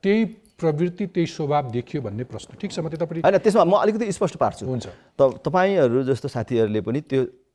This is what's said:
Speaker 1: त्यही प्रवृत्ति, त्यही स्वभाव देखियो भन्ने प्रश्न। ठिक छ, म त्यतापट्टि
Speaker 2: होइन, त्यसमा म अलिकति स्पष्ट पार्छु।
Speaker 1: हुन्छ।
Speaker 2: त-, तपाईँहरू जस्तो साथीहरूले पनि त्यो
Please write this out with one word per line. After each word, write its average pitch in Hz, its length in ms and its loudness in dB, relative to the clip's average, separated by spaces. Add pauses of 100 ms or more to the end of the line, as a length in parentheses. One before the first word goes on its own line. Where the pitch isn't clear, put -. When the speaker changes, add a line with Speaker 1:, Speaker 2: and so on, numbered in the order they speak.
Speaker 1:
त्यही 214 220 2 (340)
प्रवृत्ति, 175 480 -2
त्यही 170 200 -2
स्वभाव 147 440 -2
देखियो 120 320 -6
भन्ने 107 220 -8
प्रश्न। - 300 -14
ठिक - 180 -10
छ, - 60 -8
म 160 100 -6
त्यतापट्टि 160 320 -6
Speaker 2:
होइन, 190 180 4
त्यसमा 208 260 6
म 175 120 4
अलिकति 214 360 0
स्पष्ट - 240 -2
पार्छु। 110 300 -2
Speaker 1:
हुन्छ। 127 200 -6 (320)
Speaker 2:
त-, 135 240 2
तपाईँहरू 160 600 2
जस्तो 131 260 -2
साथीहरूले 110 520 0
पनि 117 200 -4
त्यो 135 260 -2 (280)